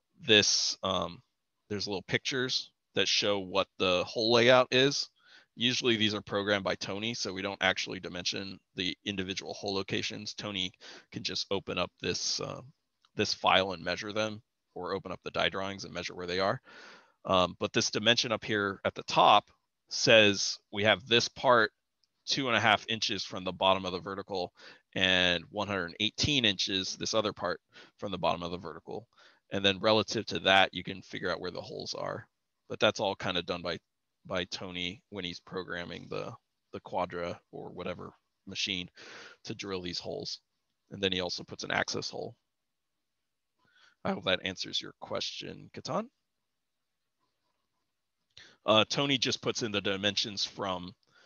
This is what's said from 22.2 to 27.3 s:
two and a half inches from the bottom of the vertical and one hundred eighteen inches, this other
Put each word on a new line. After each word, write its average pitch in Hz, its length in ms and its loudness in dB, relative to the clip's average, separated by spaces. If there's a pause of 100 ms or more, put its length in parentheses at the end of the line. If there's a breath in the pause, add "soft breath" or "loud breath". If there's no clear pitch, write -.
two 135 220 0
and 113 80 4
a - 20 4
half 110 280 6
inches 107 360 -2
from 92 200 -10
the 92 100 -4
bottom 95 320 2
of 92 80 -2
the 90 60 -4
vertical 95 520 -6 (440 loud breath)
and 90 540 4
one 101 180 -4
hundred 90 320 -4
eighteen 120 460 0
inches, 95 520 0
this 92 160 -4
other 104 200 0